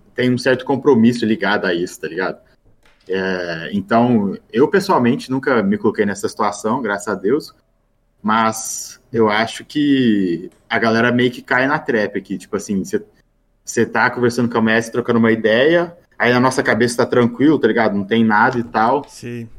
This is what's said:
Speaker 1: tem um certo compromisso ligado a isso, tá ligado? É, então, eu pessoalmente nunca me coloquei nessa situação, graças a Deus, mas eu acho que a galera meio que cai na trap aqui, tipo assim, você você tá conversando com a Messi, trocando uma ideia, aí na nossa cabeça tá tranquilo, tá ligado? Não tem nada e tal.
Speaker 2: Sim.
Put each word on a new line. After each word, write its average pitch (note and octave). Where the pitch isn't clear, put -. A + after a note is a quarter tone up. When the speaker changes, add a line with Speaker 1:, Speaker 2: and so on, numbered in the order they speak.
Speaker 1:
tem B2
um B2+
certo B2+
compromisso A#2+
ligado G2+
a F#2
isso, F2
tá -
ligado? F2
É, F2+
então, G#2+
eu B2+
pessoalmente C#3+
nunca C3+
me G2
coloquei G#2+
nessa G2+
situação, A2
graças G2+
a G#2+
Deus, A2+
mas -
eu A2+
acho G#2+
que A2
a A2+
galera A2+
meio B2
que -
cai C3
na D3
trap A2
aqui, F#2+
tipo -
assim, G2
você -
você A#2
tá A#2+
conversando A#2+
com A#2+
a A2+
Messi, A2+
trocando A#2+
uma A2+
ideia, C3
aí A#2
na B2
nossa B2+
cabeça A#2
tá A#2+
tranquilo, B2
tá B2
ligado? A2
Não G2+
tem A2+
nada A2+
e A#2
tal. A#2
Speaker 2:
Sim. A#2+